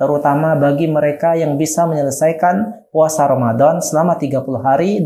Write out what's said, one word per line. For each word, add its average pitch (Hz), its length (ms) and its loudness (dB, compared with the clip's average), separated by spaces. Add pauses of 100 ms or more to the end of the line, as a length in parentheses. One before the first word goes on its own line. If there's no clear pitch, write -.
terutama 147 560 0
bagi 143 320 0
mereka 151 480 0
yang 151 160 0
bisa 156 320 -2
menyelesaikan 165 1040 -2
puasa 156 400 2
Ramadan 131 480 2
selama 170 400 -2
tiga 131 240 -4
puluh 123 240 -8
hari 165 400 0